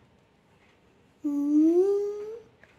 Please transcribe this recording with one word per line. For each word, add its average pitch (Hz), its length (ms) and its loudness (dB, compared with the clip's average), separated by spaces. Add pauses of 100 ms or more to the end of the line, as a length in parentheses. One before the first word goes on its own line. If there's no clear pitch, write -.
(1200)
Hmm. 359 1120 0 (460)